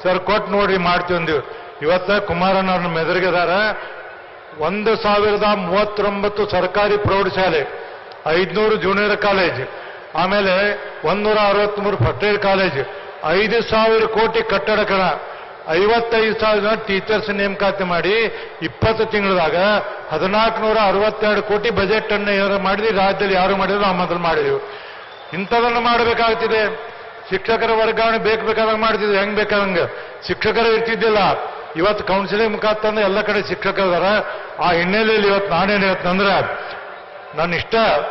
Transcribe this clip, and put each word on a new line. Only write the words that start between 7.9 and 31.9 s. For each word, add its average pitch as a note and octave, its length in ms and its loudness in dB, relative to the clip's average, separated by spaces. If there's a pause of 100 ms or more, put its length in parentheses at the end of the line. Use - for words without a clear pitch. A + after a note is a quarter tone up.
ಐದ್ನೂರು F#3+ 500 2
ಜೂನಿಯರ್ G3 400 0
ಕಾಲೇಜ್, F#3+ 520 0 (480)
ಆಮೇಲೆ G3 640 2 (240)
ಒಂದೂರ G#3 340 2
ಅರವತ್ಮೂರು G3+ 580 2
ಪಟ್ಟೇಲ್ G3 420 2
ಕಾಲೇಜ್, F#3+ 500 0 (380)
ಐದು G#3 360 2
ಸಾವಿರ A3 420 4
ಕೋಟಿ A3 380 2
ಕಟ್ಟಡ G3+ 380 0
ಕಣ, G3 200 0 (680)
ಐವತ್ತೈದು A3 720 2
ಸಾವಿರ G#3+ 220 2
ಜನ G#3+ 120 2 (120)
ಟೀಚರ್ಸ್ G3+ 440 0
ನೇಮಕಾತಿ G3 540 0
ಮಾಡಿ F3+ 540 0 (240)
ಇಪ್ಪತ್ತು A3 420 0
ತಿಂಗಳದಾಗ G3 520 0 (540)
ಹದಿನಾಲ್ಕುನೂರ G#3+ 680 2 (100)
ಅರವತ್ತೆರಡು G#3 560 2
ಕೋಟಿ G#3 280 0
ಬಜೆಟ್ G#3 420 0
ಅನ್ನ G#3 160 -2
ಏನಾರ G3 320 2
ಮಾಡಿದ್ವಿ, G3+ 380 0
ರಾಜ್ಯದಲ್ಲಿ G3 360 2
ಯಾರು F#3+ 220 2
ಮಾಡಿದ್ರು F#3+ 260 0
ನಾವು F#3+ 140 2
ಮೊದಲು F3 220 -2
ಮಾಡಿದ್ವಿ. D3+ 440 0 (680)
ಇಂಥದನ್ನು A#3 480 0
ಮಾಡಬೇಕಾಗ್ತಿದೆ. A3+ 960 2 (540)
ಶಿಕ್ಷಕರ A3 420 0
ವರ್ಗಾವಣೆ A3+ 460 2
ಬೇಕು G#3+ 280 0
ಬೇಕಾದಂಗೆ A3 340 0
ಮಾಡ್ತಿದ್ವಿ, G#3 380 0
ಹೆಂಗ್ G3+ 180 -2
ಬೇಕಾದಂಗೆ. G3+ 800 -2 (120)
ಶಿಕ್ಷಕರು G#3+ 460 0
ಇರ್ತಿದ್ದಿಲ್ಲ. A3 460 2 (580)
ಇವತ್ತು G3+ 280 0